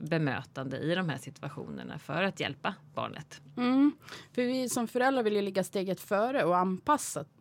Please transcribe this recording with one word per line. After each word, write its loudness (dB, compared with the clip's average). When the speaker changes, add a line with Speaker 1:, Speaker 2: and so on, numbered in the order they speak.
Speaker 1:
bemötande -2
i 0
de 0
här -4
situationerna -10
för -4
att -2
hjälpa -4
barnet. -8
Speaker 2:
Mm. 6
För 0
vi 0
som -2
föräldrar 2
vill 2
ju 2
ligga 0
steget -2
före 0
och 4
anpassa, 0